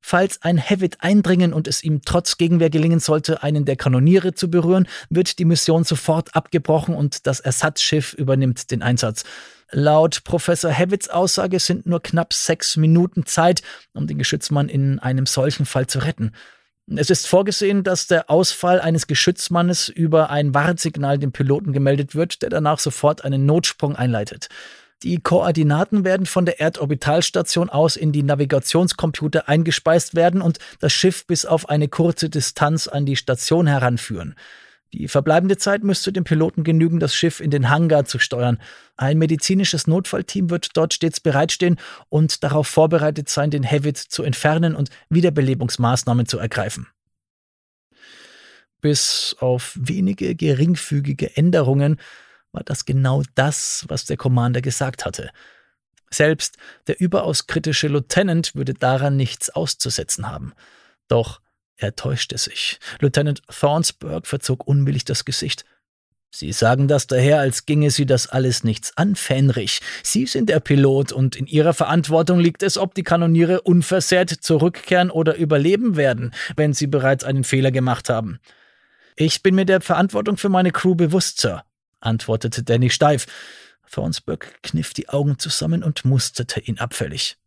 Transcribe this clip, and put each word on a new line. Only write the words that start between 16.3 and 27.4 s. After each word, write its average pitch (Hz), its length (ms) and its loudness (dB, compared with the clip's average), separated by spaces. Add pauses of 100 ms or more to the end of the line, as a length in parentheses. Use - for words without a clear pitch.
Es 120 140 -2
ist 180 160 2
vorgesehen, 196 580 2
dass 185 220 0
der 165 240 0
Ausfall 180 500 4
eines 165 280 0
Geschützmannes 175 800 0
über 160 400 2
ein 143 240 0
Warnsignal 147 640 0
dem 139 140 -2
Piloten 143 420 0
gemeldet 139 400 0
wird, 165 300 -4
der - 80 -6
danach 151 260 0
sofort - 480 0
einen 139 220 0
Notsprung 151 480 0
einleitet. 113 540 -4 (520)
Die 175 180 -2
Koordinaten 170 840 2
werden 190 220 0
von 180 180 0
der 170 140 -2
Erdorbitalstation 160 1080 0